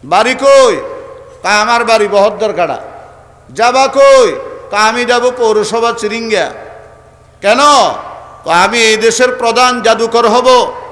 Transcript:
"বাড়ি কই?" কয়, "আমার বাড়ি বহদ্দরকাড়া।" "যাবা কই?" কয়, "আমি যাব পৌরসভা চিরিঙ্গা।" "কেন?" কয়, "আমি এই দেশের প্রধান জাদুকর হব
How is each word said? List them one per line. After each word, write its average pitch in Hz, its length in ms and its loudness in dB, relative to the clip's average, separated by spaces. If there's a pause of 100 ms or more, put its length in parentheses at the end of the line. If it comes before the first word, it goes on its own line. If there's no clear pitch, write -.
"বাড়ি 214 300 0
কই?" 262 420 4 (680)
কয়, 185 80 -2
"আমার 226 340 0
বাড়ি 220 220 0
বহদ্দরকাড়া।" 196 720 -2 (720)
"যাবা 247 340 2
কই?" 269 440 4 (400)
কয়, 202 80 -2
"আমি 233 260 0
যাব 247 320 0
পৌরসভা 226 540 0
চিরিঙ্গা।" 214 600 -4 (920)
"কেন?" 214 160 2 (880)
কয়, 160 100 -2
"আমি 202 260 0
এই 220 180 2
দেশের 233 340 0
প্রধান 240 500 0
জাদুকর 226 460 0
হব 233 460 2 (180)